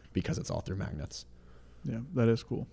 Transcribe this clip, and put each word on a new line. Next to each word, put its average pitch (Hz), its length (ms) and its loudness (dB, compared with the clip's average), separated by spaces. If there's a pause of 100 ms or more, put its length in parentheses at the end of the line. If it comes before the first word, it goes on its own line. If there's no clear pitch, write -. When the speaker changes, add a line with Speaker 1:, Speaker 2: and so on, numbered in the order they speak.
(120)
Speaker 1:
because - 260 2
it's - 120 -4
all 82 100 0
through 95 160 -4
magnets. 78 500 -6 (580)
Speaker 2:
Yeah, 120 140 -2 (160)
that 117 140 8
is 117 160 6
cool. - 280 -4